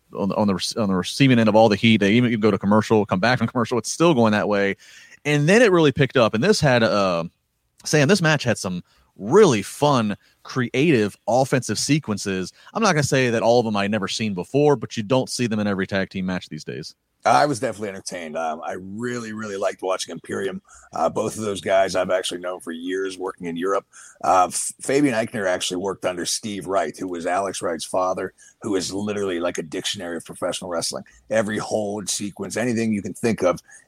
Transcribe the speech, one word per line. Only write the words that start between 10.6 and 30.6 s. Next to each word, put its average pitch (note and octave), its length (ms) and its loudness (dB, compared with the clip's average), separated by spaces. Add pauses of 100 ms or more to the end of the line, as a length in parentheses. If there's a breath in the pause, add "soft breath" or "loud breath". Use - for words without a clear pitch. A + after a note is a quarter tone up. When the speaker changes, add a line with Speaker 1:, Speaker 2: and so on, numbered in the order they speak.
Speaker 1:
offensive B2 500 0
sequences. G2+ 760 -2 (180 soft breath)
I'm G#3+ 100 -2
not G3 100 4
gonna D3+ 100 2
say C3 260 2
that A2+ 140 0
all A#2 180 4
of A2+ 60 2
them G#2 100 -2
I'd G2+ 140 0
never G2 180 -2
seen A2 240 -4
before, C#3 440 2
but A2+ 200 -10
you A#2 60 -4
don't B2 260 0
see B2 180 -2
them G#2+ 120 -2
in G#2 80 0
every F#2+ 200 -2
tag F#2+ 220 -2
team F#2+ 160 -6
match F#2 240 -6
these D2+ 160 -12
days. C#2+ 300 -12 (280)
Speaker 2:
I B2+ 220 4
was C#3 160 -2
definitely G#2+ 300 -6
entertained. F2 440 -12
Um, D#2+ 300 -6
I F#2 160 -8
really, A2 540 -8
really G#2+ 240 -8
liked F#2+ 240 -4
watching F#2 280 -4
Imperium. G2 520 -6 (320 soft breath)
Uh, D#2+ 160 0
both G#2+ 260 -4
of G#2+ 60 -8
those G2+ 180 -4
guys F#2+ 340 2
I've F#2 140 0
actually F#2 320 -2
known F2+ 200 -8
for E2+ 120 -12
years F#2 460 -6
working F2+ 280 -8
in E2+ 120 -6
Europe. G2 260 -2 (400 loud breath)
Uh, F2+ 240 4
F-, - 320 -6
Fabian C#3 340 2
Eichner A2 320 -4
actually F2+ 300 -2
worked F#2+ 300 -4
under F2 180 -4
Steve G2 420 -6
Wright, F#2 320 -2
who F#2 80 -8
was F2 200 -8
Alex F#2 340 -4
Wright's E2+ 240 -6
father, F#2 480 -4 (300 soft breath)
who G2+ 120 -4
is F#2 160 -2
literally G2 480 -4
like F2 200 -4
a F2+ 40 -6
dictionary F2 540 -8
of - 80 -10
professional - 460 -8